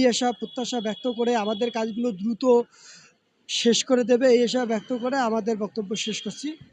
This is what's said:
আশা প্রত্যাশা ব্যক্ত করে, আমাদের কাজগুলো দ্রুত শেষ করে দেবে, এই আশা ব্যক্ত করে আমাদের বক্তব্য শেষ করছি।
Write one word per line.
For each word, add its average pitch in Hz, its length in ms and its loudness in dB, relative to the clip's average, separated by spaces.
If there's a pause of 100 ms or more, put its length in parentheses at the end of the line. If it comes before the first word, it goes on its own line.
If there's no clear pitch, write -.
আশা 240 240 2
প্রত্যাশা 240 500 -6
ব্যক্ত 208 240 -6 (120)
করে, 240 180 0
আমাদের 214 360 -2
কাজগুলো 226 400 -4
দ্রুত 208 340 -4 (1040)
শেষ - 340 2
করে 247 200 2
দেবে, 247 320 4
এই 247 80 4
আশা 240 220 0
ব্যক্ত 220 260 -4 (120)
করে 262 140 -2
আমাদের 226 400 0
বক্তব্য 202 380 -6
শেষ 202 260 -6
করছি। 208 260 -10 (260)